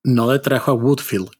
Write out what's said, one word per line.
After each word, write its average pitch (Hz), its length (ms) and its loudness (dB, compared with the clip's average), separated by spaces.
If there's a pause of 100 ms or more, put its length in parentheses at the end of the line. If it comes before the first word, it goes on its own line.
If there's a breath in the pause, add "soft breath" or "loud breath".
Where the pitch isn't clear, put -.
no 120 260 2
detrajo 139 400 0
a 131 60 2
Woodfield 117 520 -2 (120)